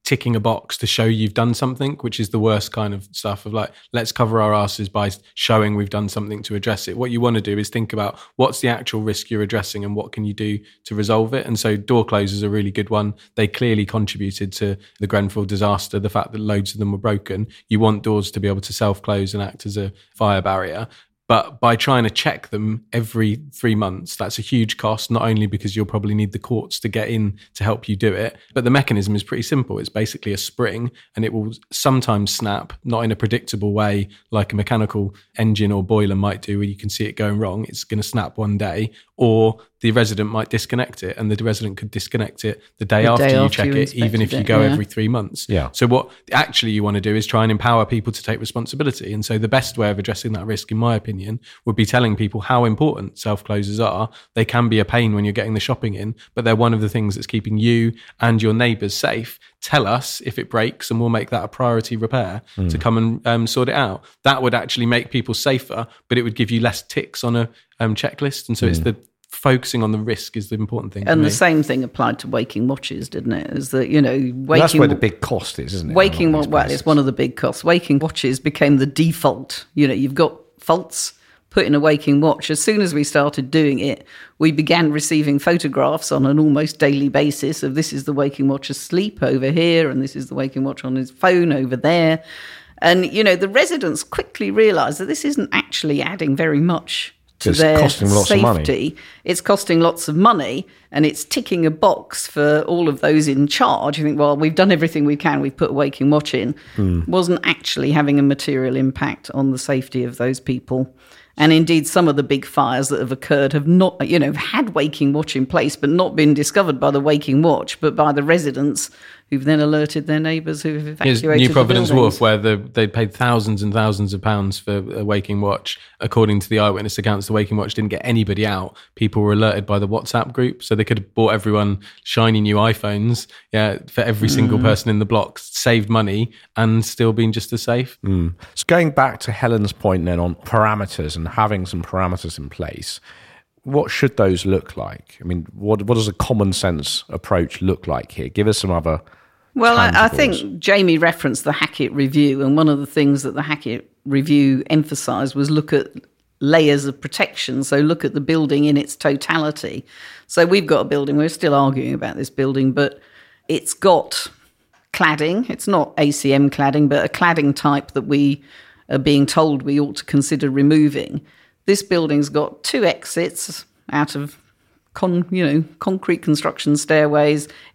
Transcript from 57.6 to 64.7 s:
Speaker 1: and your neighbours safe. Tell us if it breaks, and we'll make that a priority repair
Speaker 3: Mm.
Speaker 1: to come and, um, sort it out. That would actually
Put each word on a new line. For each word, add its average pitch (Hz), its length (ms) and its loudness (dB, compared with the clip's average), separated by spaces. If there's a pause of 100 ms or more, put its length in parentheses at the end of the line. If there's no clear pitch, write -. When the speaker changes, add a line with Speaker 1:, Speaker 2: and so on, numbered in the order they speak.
Speaker 1:
and 117 220 4
your 110 120 2
neighbours 113 420 0
safe. - 440 -4 (220)
Tell 131 260 0
us 120 380 -4
if 120 140 -6
it - 100 -8
breaks, 117 420 -4
and 113 80 -2
we'll 117 100 0
make 113 220 -2
that 113 120 -4
a 107 40 -10
priority 117 500 -2
repair 110 440 -4 (140)
Speaker 3:
Mm. 92 160 -2
Speaker 1:
to 80 60 0
come 113 200 0
and, 113 300 -2
um, 117 200 0
sort 123 220 -2
it - 60 -4
out. 107 280 -2 (200)
That 135 200 2
would 120 100 2
actually 117 340 -2